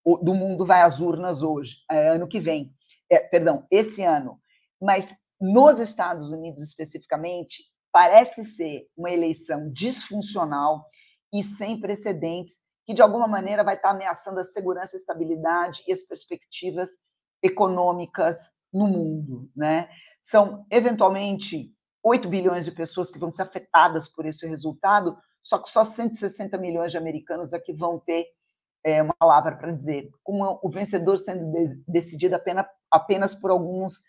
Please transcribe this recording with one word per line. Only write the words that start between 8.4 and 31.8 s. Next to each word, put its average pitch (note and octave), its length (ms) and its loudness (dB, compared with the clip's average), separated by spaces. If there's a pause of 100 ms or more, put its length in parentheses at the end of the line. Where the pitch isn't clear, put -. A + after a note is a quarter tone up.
ser D#3 400 -10 (100)
uma F3 140 -8
eleição D#3+ 640 -4
disfuncional D#3+ 1120 -4 (480)
e G3+ 80 -4
sem A3 380 -8
precedentes, F3+ 800 -8 (260)
que A3 80 -10
de A3 80 6
alguma A3+ 260 6
maneira G#3 360 -2
vai F#3+ 160 -2
tá F#3+ 100 2
ameaçando F#3+ 500 -6
a F#3 40 -4
segurança, F#3 520 -8
a F#3 40 -10
estabilidade E3 880 -4
e F#3 40 -2
as F#3 120 -4
perspectivas - 960 -10 (420)
econômicas F3+ 1080 0 (200)
no G3+ 160 2
mundo, D#3 680 -4
né? D#3 340 -2 (320)
São, - 480 2
eventualmente, G3 1040 0 (300)
oito A#3 240 2
bilhões F3 380 -2
de E3+ 60 -8
pessoas E3 380 -8
que D3+ 100 -20
vão E3+ 120 -6
ser F#3+ 120 -6
afetadas E3 640 2
por - 180 -12
esse D#3 220 -10
resultado, D#3+ 720 -2 (240)
só - 160 -4
que - 120 -8
só A3 140 4
cento A3+ 300 -4
e - 40 -14
sessenta G3 400 -8
milhões E3+ 340 -4
de E3+ 60 -8
americanos D#3+ 560 -8
é E3+ 60 -6
que E3+ 140 -12
vão E3+ 260 -6
ter, E3+ 280 -4 (560)
é, D#3 180 2
uma D#3 160 0
palavra D3+ 380 6
pra D#3 160 -10
dizer, D3 380 -8 (140)
com G3 380 -4
o F#3 80 -4
vencedor F#3+ 480 -2
sendo F3+ 340 -8
de-, D#3+ 360 -2